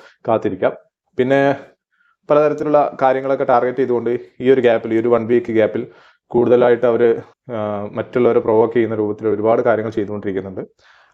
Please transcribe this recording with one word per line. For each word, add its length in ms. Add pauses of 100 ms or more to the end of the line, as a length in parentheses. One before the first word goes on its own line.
(280)
കാത്തിരിക്കാം. 440 (460)
പിന്നെ 380 (720)
പലതരത്തിലുള്ള 720
കാര്യങ്ങളൊക്കെ 420
ടാർഗറ്റ് 340
ചെയ്തുകൊണ്ട് 420 (200)
ഈ 100
ഒരു 100
ഗ്യാപ്പിൽ, 340
ഈ 60
ഒരു 80
വൺ 180
വീക്ക് 260
ഗ്യാപ്പിൽ 340 (400)
കൂടുതലായിട്ട് 600
അവര്, 320 (340)
ആ, 400
മറ്റുള്ളവരെ 480
പ്രൊവോക്ക് 340
ചെയ്യുന്ന 200
രൂപത്തിൽ 340
ഒരുപാട് 340
കാര്യങ്ങൾ 280
ചെയ്തുകൊണ്ടിരിക്കുന്നുണ്ട്. 720 (540)